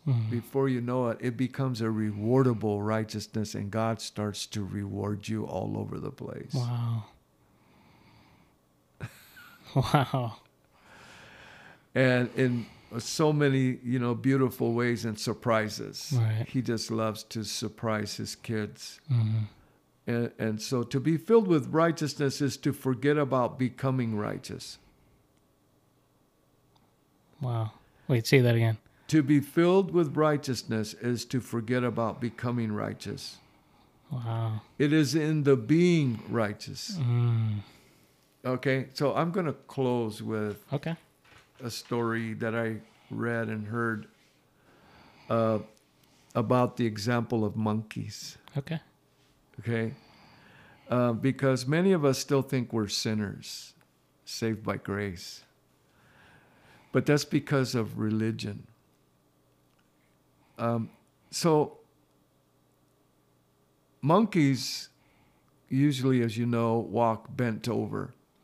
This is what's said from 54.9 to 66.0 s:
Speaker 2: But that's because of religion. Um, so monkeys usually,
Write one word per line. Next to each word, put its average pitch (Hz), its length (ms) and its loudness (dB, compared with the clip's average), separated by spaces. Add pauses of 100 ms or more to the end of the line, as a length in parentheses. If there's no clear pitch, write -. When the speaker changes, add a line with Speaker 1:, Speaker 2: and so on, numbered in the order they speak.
Speaker 2:
But 131 160 2
that's 147 180 4
because 135 480 0
of 110 240 -2
religion. 110 720 -2 (1900)
Um, 117 300 0 (420)
so 156 480 2 (2250)
monkeys 151 880 2 (800)
usually, 131 540 4